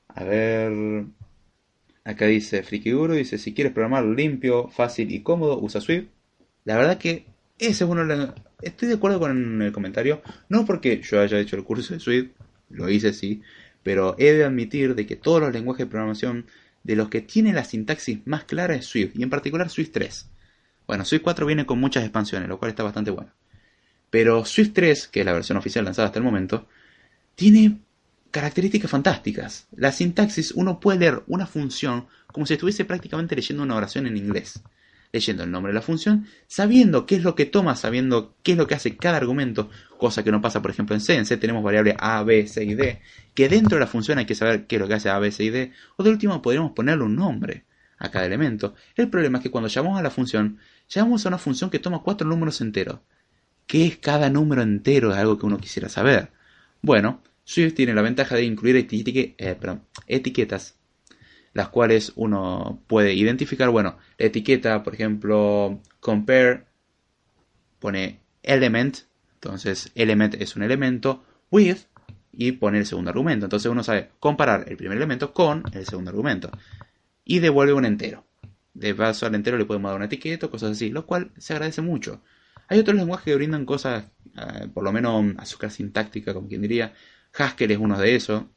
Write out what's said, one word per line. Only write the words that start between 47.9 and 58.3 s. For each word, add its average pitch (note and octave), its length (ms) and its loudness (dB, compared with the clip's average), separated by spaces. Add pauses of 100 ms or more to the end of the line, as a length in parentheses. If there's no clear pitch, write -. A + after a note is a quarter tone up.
a - 100 -8
cada F#2 160 -2
elemento. G#2+ 480 -2 (220)
El A#3 160 0
problema C#3+ 260 2
es B2+ 60 -8
que B2+ 80 -6
cuando A#2 160 -2
llamamos E3+ 320 -2
a F3+ 40 -2
la D3 60 -2
función, G#2+ 480 -2 (320)
llamamos A3 340 2
a F#3+ 60 -2
una F3+ 80 -2
función D3 320 -4
que E3 80 -2
toma E3+ 240 -6
cuatro F#3+ 260 -2
números D#3+ 340 -2
enteros. G#2 400 -4 (680)
¿Qué D#3+ 180 4
es E3 120 0
cada D3 340 2
número C#3+ 320 4
entero? A2+ 480 4
Es G2 80 0
algo G#2+ 180 4
que G#2 80 -4
uno G#2 140 0
quisiera - 280 -8
saber. A#2 440 2 (500)
Bueno, A#2 400 2 (220)
Swift D#3+ 320 0
tiene B2 180 2
la G#2+ 80 4
ventaja B2+ 340 0